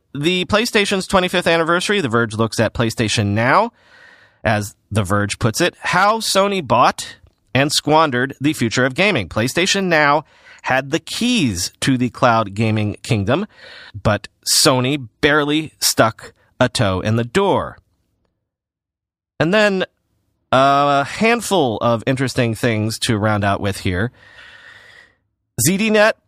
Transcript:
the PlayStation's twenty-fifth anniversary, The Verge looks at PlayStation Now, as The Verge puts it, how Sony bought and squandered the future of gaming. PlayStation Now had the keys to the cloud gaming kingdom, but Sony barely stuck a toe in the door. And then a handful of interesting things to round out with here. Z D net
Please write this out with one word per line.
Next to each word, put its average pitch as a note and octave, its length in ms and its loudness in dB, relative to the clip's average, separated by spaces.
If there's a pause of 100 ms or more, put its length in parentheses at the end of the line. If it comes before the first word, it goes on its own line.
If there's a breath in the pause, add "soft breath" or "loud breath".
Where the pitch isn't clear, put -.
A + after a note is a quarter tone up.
(120)
the F3 340 -2
PlayStation's G#3 600 0
twenty-fifth F3+ 400 0
anniversary, E3+ 540 2
The C#3+ 80 0
Verge A2+ 260 0
looks A2 240 -2
at A2 160 0
PlayStation A2+ 520 -2
Now, C3 440 2 (720 soft breath)
as G#2 320 -2 (160)
The G2+ 140 0
Verge G2+ 340 -2
puts - 220 -2
it, F3 200 0
how G3+ 380 0
Sony G3 480 -2
bought B2 500 0 (380)
and C#3+ 180 2
squandered C#3 680 0
the D3 120 0
future B2 320 -2
of C3 100 -2
gaming. D#3+ 340 0
PlayStation E3+ 560 -2
Now D3+ 400 2 (380 loud breath)
had C3+ 280 -2
the D#3+ 100 -2
keys D#3 800 -2
to C3+ 160 0
the B2 140 -2
cloud A2+ 420 0
gaming G#2+ 500 -2
kingdom, A#2+ 440 -2 (540 loud breath)
but G#2 280 -2 (180)
Sony C3 640 0 (140)
barely D3+ 580 0
stuck - 540 0 (260)
a B2+ 80 2
toe F#2+ 320 -2
in A2 160 0
the A#2 80 0
door. A#2+ 540 0 (1600)
And E3 140 0
then G3+ 300 2 (680)
a C#3 520 4
handful G3 760 0
of A#2 280 0
interesting C3 480 0
things A2 460 -2
to A#2 160 0
round G#2 280 0
out G2 160 0
with F#2+ 200 -4
here. G2 320 -2 (1500 loud breath)
Z F3 140 0
D A3 120 0
net G#3+ 260 4 (120)